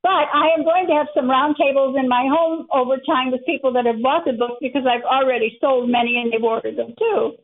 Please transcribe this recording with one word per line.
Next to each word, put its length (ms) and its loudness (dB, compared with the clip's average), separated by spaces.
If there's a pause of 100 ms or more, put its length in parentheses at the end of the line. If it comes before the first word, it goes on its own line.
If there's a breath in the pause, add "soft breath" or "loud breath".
but 320 2
I 240 2
am 60 -2
going 240 2
to 80 2
have 180 0
some 140 0
roundtables 720 2
in 100 0
my 220 2
home 420 0
over 320 0
time 260 0
with 140 -4
people 280 -2
that 120 0
have 160 0
bought 240 0
the 80 0
book 280 -4
because 280 -4
I've 160 -2
already 560 0
sold 280 2
many 280 0
and 140 -2
they've 120 -2
ordered 340 -2
them 200 -6
too. 360 0 (100)